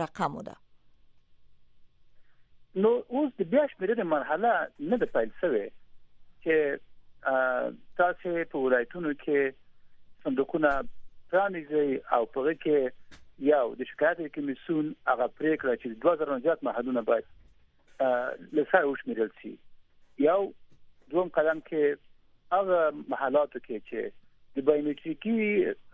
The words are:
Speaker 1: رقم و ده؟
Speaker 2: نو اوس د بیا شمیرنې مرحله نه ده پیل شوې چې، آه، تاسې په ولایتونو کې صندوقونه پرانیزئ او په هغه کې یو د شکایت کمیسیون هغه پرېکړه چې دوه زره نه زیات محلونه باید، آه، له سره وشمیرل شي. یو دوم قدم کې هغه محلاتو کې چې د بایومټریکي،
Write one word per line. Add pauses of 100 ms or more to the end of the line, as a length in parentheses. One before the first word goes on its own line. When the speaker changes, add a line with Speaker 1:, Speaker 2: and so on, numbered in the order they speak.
Speaker 1:
رقم
و
ده؟ (2250)
Speaker 2:
نو (200)
اوس (100)
د
بیا (100)
شمیرنې
مرحله (100)
نه
ده
پیل (100)
شوې (800)
چې، (520)
آه، (280)
تاسې
په
ولایتونو
کې (720)
صندوقونه (600)
پرانیزئ (280)
او
په
هغه (100)
کې (720)
یو (140)
د
شکایت (160)
کمیسیون (140)
هغه (120)
پرېکړه
چې (180)
دوه
زره
نه
زیات
محلونه
باید، (720)
آه، (240)
له
سره
وشمیرل
شي. (760)
یو (720)
دوم (100)
قدم
کې (680)
هغه
محلاتو
کې (100)
چې (560)
د (120)
بایومټریکي، (180)